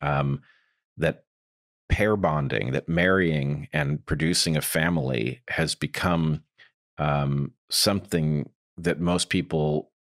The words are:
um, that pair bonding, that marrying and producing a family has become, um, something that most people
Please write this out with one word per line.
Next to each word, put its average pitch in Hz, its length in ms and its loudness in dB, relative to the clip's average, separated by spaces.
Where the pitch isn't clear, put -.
um, 71 400 0
that - 260 -2
pair 107 300 2
bonding, 71 540 0
that 69 180 -4
marrying 82 840 2
and 73 340 -2
producing 80 520 0
a 73 40 0
family 65 840 -2
has - 280 -2
become, 80 680 0
um, 71 560 0
something 80 800 0
that 82 220 -2
most 87 300 0
people 78 720 -2